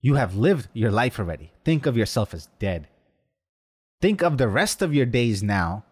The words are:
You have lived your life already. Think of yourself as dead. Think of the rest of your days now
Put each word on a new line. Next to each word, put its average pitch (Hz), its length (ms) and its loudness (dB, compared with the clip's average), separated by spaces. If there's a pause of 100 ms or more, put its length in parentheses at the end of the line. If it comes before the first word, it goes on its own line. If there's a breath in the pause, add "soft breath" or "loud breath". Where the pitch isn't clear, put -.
You 139 140 2
have 110 200 0
lived 143 380 0
your 113 180 0
life 117 300 0
already. 82 320 -8 (100)
Think 156 220 0
of 135 100 0
yourself 113 380 0
as 78 160 -14 (100)
dead. 87 300 -6 (1080)
Think 196 220 2
of 175 160 2
the 127 100 2
rest 139 360 0
of 165 100 0
your 139 140 4
days 117 360 0
now 98 500 0